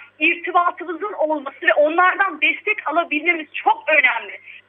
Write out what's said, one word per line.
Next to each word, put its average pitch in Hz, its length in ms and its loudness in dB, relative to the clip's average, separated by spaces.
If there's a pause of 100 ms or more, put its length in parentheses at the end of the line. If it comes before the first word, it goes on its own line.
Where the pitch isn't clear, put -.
(180)
irtibatımızın 349 920 -2
olması 302 500 -4
ve 320 120 4
onlardan 349 680 2
destek 359 480 -2
alabilmemiz 311 680 -2
çok - 340 0
önemli. 233 520 2 (280)